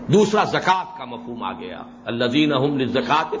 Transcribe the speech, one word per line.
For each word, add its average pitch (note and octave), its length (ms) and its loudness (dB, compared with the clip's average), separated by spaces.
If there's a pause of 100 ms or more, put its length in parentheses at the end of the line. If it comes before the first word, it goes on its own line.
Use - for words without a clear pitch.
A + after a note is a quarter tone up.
دوسرا G3+ 400 4
زکوٰۃ F3 500 0
کا C3 80 -12
مفہوم A#2+ 380 -10
آ F#2+ 160 -4
گیا، F2+ 200 -12 (260)
الذین B2 500 2
هم C#3 220 2
للزکوٰۃ C3 640 0